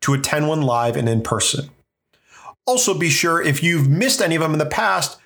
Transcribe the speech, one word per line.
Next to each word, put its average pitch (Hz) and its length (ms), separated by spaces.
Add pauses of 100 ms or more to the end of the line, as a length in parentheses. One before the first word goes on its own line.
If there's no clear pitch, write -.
to 143 120
attend 151 340
one 156 140
live 120 340
and 117 140
in 113 140
person. 120 480 (960)
Also, 247 260
be 165 160
sure, 170 320
if 147 220
you've 160 260
missed 220 320
any 165 140
of 160 80
them 156 100
in 151 60
the 147 80
past, 190 580